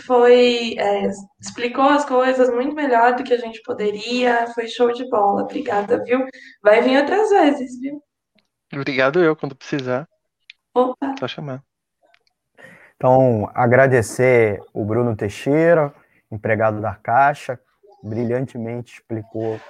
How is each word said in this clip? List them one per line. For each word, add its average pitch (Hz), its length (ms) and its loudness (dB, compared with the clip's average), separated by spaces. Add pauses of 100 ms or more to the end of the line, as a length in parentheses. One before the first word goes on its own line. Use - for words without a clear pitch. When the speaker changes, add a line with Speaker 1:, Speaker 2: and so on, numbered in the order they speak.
Speaker 1:
foi, 247 760 4
é, 202 300 -2 (320)
explicou 247 480 -2
as 285 160 2
coisas 254 460 2
muito 254 240 -2
melhor 247 420 0
do 254 80 -6
que 247 100 -4
a 240 40 4
gente 226 260 -12
poderia, 233 880 -2
foi 226 140 -8
show 240 240 0
de 247 160 -8
bola, 208 360 0
obrigada, - 600 -4
viu? 254 220 -2 (380)
Vai 214 180 6
vir 262 160 2
outras 381 320 0
vezes, 285 500 2
viu? 285 220 -10 (720)
Speaker 2:
Obrigado 139 480 0
eu, 156 140 4
quando 139 180 -10
precisar. 131 540 -6 (680)
Speaker 1:
Opa! 262 460 -2
Speaker 2:
Só - 80 -6
chamar. 139 340 -12 (1300)
Speaker 3:
Então, 127 580 4
agradecer 123 1080 4 (120)
o 113 120 -6
Bruno 117 280 0
Teixeira, 143 800 0 (380)
empregado 110 480 -2
da 104 160 -6
Caixa, 135 640 0 (420)
brilhantemente 117 920 -6
explicou 110 680 -8 (100)